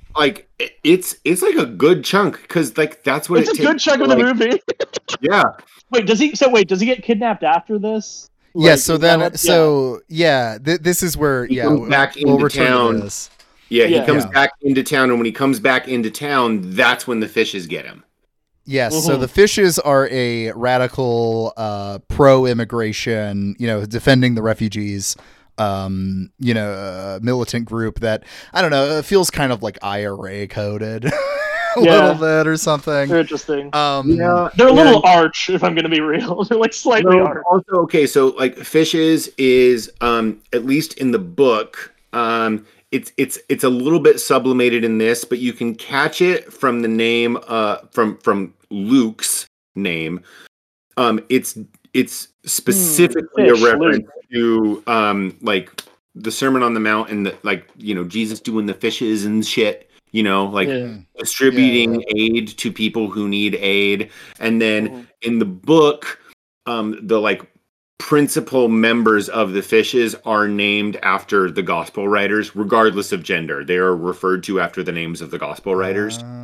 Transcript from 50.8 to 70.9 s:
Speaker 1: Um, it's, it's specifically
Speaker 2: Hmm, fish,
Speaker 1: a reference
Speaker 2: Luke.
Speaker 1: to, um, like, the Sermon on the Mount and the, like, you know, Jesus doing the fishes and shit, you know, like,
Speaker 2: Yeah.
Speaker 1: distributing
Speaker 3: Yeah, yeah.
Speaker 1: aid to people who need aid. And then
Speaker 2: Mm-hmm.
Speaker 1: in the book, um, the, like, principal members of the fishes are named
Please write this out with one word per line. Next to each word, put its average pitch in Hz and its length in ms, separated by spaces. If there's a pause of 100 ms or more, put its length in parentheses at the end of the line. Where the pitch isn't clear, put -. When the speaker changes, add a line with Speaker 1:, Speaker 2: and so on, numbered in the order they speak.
Speaker 1:
Um, 113 240 (100)
it's, 123 280 (360)
it's - 360 (160)
specifically 175 960
Speaker 2:
Hmm, 120 100
fish, 113 80
Speaker 1:
a 117 40
reference 117 400 (260)
Speaker 2:
Luke. 113 540
Speaker 1:
to, 120 60
um, 101 500
like, 101 420 (320)
the 110 160
Sermon 131 320
on 117 100
the 110 60
Mount 110 300
and 104 160
the, 92 180
like, 95 240 (100)
you 104 160
know, 90 120
Jesus 107 340
doing 110 280
the 98 60
fishes 110 520
and 107 200
shit, - 440 (220)
you 110 120
know, 98 220
like, 101 240
Speaker 2:
Yeah. 123 240 (260)
Speaker 1:
distributing 123 760
Speaker 3:
Yeah, 113 60 (140)
yeah. 110 80 (140)
Speaker 1:
aid 110 100 (100)
to 117 140
people 107 380
who 104 180
need 101 280
aid. 101 540 (300)
And 113 220
then 107 260
Speaker 2:
Mm-hmm. 127 140 (220)
Speaker 1:
in 117 160
the 110 60
book, 147 720 (460)
um, 110 360
the, 110 180
like, 101 220 (580)
principal 135 720
members 113 600
of 101 240
the 98 80
fishes 110 540 (100)
are 104 220
named 104 560